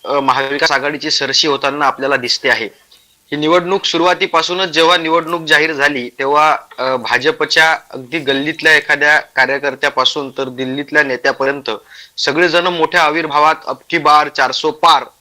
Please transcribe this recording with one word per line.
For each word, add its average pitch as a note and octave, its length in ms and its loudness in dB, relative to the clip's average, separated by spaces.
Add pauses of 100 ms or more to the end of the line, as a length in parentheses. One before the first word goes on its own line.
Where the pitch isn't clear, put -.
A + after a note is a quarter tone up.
अ, A#2+ 80 -6
महाविकास C#3 600 0
आघाडीची C#3+ 380 -4
सरशी C#3 380 -2
होताना C#3+ 380 0
आपल्याला C3+ 300 0
दिसते A#2+ 320 -4
आहे. A2+ 180 0 (680)
ही D3 40 -6
निवडणूक F3 480 0
सुरुवातीपासूनच, F3+ 840 0
जेव्हा E3 280 2
निवडणूक E3 480 -2
जाहीर D#3 280 2
झाली C#3 460 -2
तेव्हा, D3 380 2 (220)
अ, C3 180 -2
भाजपच्या D3+ 840 0 (120)
अगदी C3 280 -10
गल्लीतल्या D3+ 580 0
एखाद्या D3 440 2
कार्यकर्त्यापासून C3+ 1080 -2
तर C3+ 180 -6
दिल्लीतल्या C3+ 540 -4
नेत्यापर्यंत C3+ 680 -2 (480)
सगळेजण E3+ 480 0
मोठ्या E3+ 360 0
आविर्भावात D3+ 520 2 (120)
"अब C3 100 -6 (140)
की E3+ 80 -2
बार D3+ 300 4
चारसो C3+ 420 -2
पार" D3 340 2 (160)